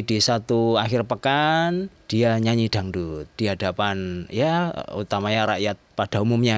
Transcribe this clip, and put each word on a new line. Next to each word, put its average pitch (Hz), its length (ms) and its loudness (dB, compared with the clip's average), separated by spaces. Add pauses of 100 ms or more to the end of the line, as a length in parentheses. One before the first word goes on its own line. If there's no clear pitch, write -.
di 113 180 0
satu 117 560 2
akhir 110 300 0
pekan 160 840 0 (160)
dia 113 300 2
nyanyi 113 320 2
dangdut 90 680 -4
di 110 120 -4
hadapan 95 840 -2
ya 165 420 0 (240)
utamanya 104 560 -2
rakyat 101 260 0 (180)
pada 113 280 0
umumnya 117 360 2